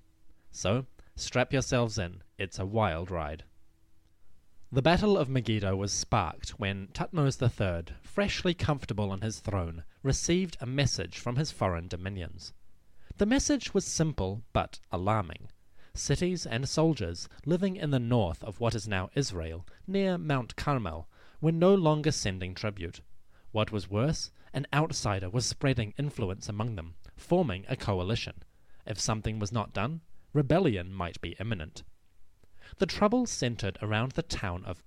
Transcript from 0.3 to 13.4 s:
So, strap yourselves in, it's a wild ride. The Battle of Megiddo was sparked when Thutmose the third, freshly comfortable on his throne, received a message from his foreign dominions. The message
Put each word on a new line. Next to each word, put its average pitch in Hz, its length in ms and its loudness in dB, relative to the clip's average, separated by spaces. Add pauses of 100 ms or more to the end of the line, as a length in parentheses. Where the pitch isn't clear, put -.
So, 117 360 0 (280)
strap - 380 0
yourselves 120 460 2
in, 90 220 -6 (180)
it's 98 180 -6
a 98 80 -2
wild 95 460 0
ride. 80 320 -4 (1300)
The 127 120 2
Battle 185 360 6
of 143 120 2
Megiddo 107 480 2
was 101 160 0
sparked - 640 0
when 98 340 -2
Thutmose 143 440 2
the 127 100 4
third, 87 540 -2
freshly - 520 0
comfortable 107 580 0
on 95 100 -4
his 113 180 -2
throne, 85 460 -2 (180)
received 170 560 2
a - 60 -8
message 123 520 0
from 123 200 -4
his 156 140 0
foreign 90 360 0
dominions. 87 640 -8 (680)
The 202 80 2
message 269 480 2